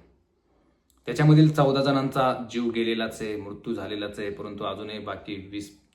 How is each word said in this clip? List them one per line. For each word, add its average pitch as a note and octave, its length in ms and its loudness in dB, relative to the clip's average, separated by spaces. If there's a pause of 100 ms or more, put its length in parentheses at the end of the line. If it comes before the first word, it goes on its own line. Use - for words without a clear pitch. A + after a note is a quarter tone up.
(1040)
त्याच्यामधील D3+ 480 6
चौदा C#3 300 4
जणांचा C3 680 0
जीव A#2 180 -2
गेलेलाच A2+ 520 -2
आहे, G#2+ 140 -6
मृत्यू G2+ 380 -8
झालेलाच G2+ 460 -6
आहे, G2+ 100 -4
परंतु G2+ 340 -10
अजूनही G#2 360 -8
बाकी G2 520 -10
वीस G2+ 300 -12 (140)